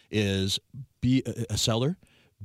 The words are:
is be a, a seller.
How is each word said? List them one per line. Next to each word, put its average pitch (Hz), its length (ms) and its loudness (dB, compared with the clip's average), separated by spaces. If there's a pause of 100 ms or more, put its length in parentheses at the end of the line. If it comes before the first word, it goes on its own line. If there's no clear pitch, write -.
is 98 500 0 (400)
be 127 260 2
a, 113 280 -6
a 104 40 -2
seller. 123 400 0 (480)